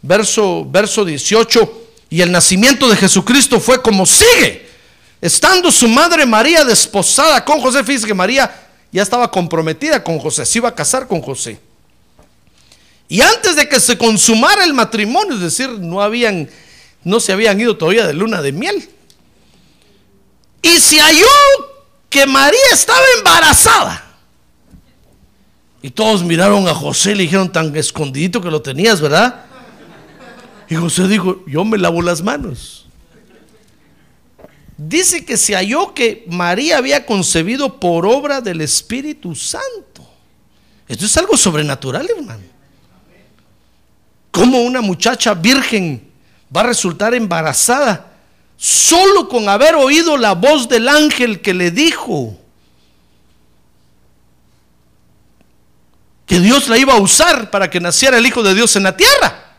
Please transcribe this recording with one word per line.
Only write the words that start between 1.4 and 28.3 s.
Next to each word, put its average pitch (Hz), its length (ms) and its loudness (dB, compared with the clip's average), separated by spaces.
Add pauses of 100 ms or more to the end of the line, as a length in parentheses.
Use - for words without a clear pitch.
"Y 165 100 -2
el 175 100 2
nacimiento 214 580 2
de 208 80 4
Jesucristo 226 640 0
fue 254 240 0
como 190 240 0
sigue. 403 640 2 (520)
Estando 349 520 0
su 240 160 2
madre 302 380 2
María 269 380 2
desposada 247 800 0
con 294 160 0
José", 254 220 0
fíjese 226 240 -4
que 214 80 -4
María 214 540 -2 (240)
ya 185 100 0
estaba 240 280 0
comprometida 165 760 -2
con 165 140 -4
José, 139 280 -6
se - 120 -2
iba 233 100 -2
a 226 60 -6
casar 254 340 -4
con 175 120 -4
José. 123 380 -12 (1500)
"Y 202 140 0
antes 392 340 2
de 294 120 0
que 269 120 0
se - 180 0
consumara 233 640 2
el 330 120 0
matrimonio", 254 600 -2
es 208 60 -6
decir, 208 300 -6
no 185 300 -8
habían... 208 480 -2 (540)
No 196 160 0
se 202 140 -2
habían 202 280 2
ido 233 160 0
todavía 190 300 0
de 156 60 -2
luna 190 300 -4
de 139 100 -4
miel, 311 360 -6 (1700)
"y 330 160 4
se 302 220 2
halló 320 260 6 (840)
que 277 160 2
María 277 340 2 (140)
estaba 508 320 2 (140)
embarazada". 339 840 2 (1800)
Y 135 80 -16
todos 214 320 0
miraron 185 460 2
a 160 60 0
José 147 380 -4
y - 40 0
le 196 80 -2
dijeron, 185 280 -2
"Tan 160 240 -4
escondidito 156 640 -6